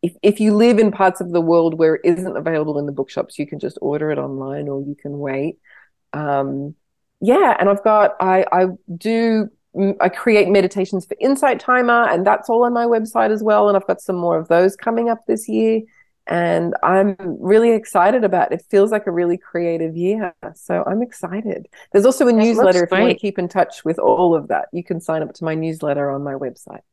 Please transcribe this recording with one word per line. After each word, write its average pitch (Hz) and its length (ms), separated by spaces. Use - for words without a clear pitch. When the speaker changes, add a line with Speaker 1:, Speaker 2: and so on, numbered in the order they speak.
Speaker 1:
If, 175 100
if 208 180
you 214 140
live 226 240
in 214 140
parts 185 280
of 180 120
the 170 80
world 165 380
where 160 160
it - 100
isn't 175 320
available 156 420
in 147 80
the 143 60
bookshops, - 460
you 147 80
can 147 120
just 151 220
order 151 300
it 147 80
online 139 500
or 139 140
you 143 120
can 143 240
wait. 143 400
Um, 143 640
yeah, 262 380
and - 100
I've 202 160
got, 214 360
I, 190 320
I 185 140
do, 220 520
mm, 196 260
I 185 80
create 208 400
meditations 190 580
for - 140
Insight 269 400
Timer, 240 480
and 180 180
that's 214 240
all 240 140
on 240 80
my 233 120
website 226 460
as 214 120
well. 208 260
And 202 80
I've 190 100
got - 140
some 185 160
more 175 200
of 160 120
those 185 280
coming 233 320
up 233 180
this 220 220
year. 220 320
And 170 560
I'm 190 360
really 208 540
excited 220 500
about 185 300
it. 180 80
It - 100
feels 208 220
like 208 140
a 196 60
really 175 260
creative 165 580
year. 185 380
So - 320
I'm 214 160
excited. 208 640
There's 202 140
also 269 220
a 240 40
Speaker 2:
That 226 60
Speaker 1:
newsletter 214 420
Speaker 2:
looks - 20
Speaker 1:
if 170 80
you 185 60
wanna 208 80
Speaker 2:
great. - 60
Speaker 1:
keep 196 180
in 180 100
touch - 360
with 160 140
all 175 380
of 147 120
that. - 240
You 175 120
can 170 160
sign 160 220
up 151 120
to - 100
my 160 100
newsletter 156 560
on 139 120
my 143 120
website. - 480